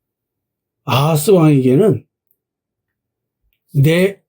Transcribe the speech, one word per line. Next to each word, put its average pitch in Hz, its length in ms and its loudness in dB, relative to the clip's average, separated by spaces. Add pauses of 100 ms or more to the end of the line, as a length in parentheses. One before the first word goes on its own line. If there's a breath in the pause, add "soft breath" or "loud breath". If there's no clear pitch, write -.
(840)
아하스 147 460 -2
왕에게는 151 720 2 (1700)
내 170 540 -2